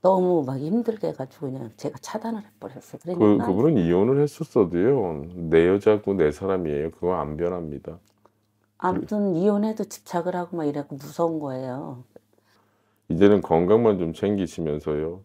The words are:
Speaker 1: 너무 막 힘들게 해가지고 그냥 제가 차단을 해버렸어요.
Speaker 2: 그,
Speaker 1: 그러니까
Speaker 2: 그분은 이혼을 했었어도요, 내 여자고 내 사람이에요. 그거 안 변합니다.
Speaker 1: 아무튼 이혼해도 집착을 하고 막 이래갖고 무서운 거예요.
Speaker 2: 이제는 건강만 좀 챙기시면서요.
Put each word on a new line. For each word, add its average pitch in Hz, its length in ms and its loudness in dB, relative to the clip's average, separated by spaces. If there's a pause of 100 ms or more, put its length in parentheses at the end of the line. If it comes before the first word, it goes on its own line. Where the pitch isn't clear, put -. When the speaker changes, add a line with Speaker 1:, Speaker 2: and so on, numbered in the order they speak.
Speaker 1:
너무 180 440 4
막 131 120 -6
힘들게 220 520 -4
해가지고 135 420 -10
그냥 123 260 -10
제가 - 220 -8
차단을 220 440 -8
해버렸어요. - 640 -18
Speaker 2:
그, 175 100 -6
Speaker 1:
그러니까 104 320 4
Speaker 2:
그분은 117 300 2
이혼을 98 440 4
했었어도요, 98 1040 0 (240)
내 82 180 6
여자고 101 460 2
내 78 180 2
사람이에요. 82 600 -4
그거 90 240 -2
안 76 220 -6
변합니다. 82 600 -6 (800)
Speaker 1:
아무튼 190 580 -2
이혼해도 208 500 0
집착을 180 500 -6
하고 175 220 -6
막 160 80 -4
이래갖고 143 320 -6
무서운 156 420 -4
거예요. 131 640 -10 (1040)
Speaker 2:
이제는 98 320 6
건강만 98 560 4
좀 82 160 -4
챙기시면서요. 82 1120 -4